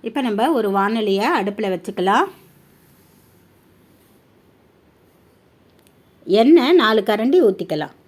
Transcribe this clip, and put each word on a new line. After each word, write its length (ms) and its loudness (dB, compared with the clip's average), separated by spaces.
இப்போ 180 -6
நம்ம 200 -2
ஒரு 180 -2
வாணலியை 500 -2
அடுப்புல 360 -4
வச்சுக்கலாம். 520 -2
எண்ணெய் 420 6
நாலு 260 2
கரண்டி 380 0
ஊத்திக்கலாம். 480 -4